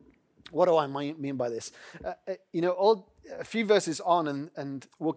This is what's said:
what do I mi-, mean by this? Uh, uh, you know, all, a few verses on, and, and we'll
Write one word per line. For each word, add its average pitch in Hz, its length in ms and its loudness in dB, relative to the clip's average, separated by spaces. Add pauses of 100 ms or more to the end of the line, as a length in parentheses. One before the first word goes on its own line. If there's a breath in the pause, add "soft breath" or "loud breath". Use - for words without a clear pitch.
(500)
what 170 160 2
do 165 100 6
I 143 120 2
mi-, 143 260 -4
mean 139 220 -6
by 120 140 -2
this? 113 200 -8 (340 loud breath)
Uh, 180 100 -8 (120)
uh, 190 80 -6 (180)
you 170 100 -2
know, 180 100 2
all, 196 400 2 (260)
a 170 60 -8
few 220 200 -2
verses 190 360 2
on, 170 260 2
and, 143 300 -6
and 139 300 -8 (120)
we'll 156 180 -2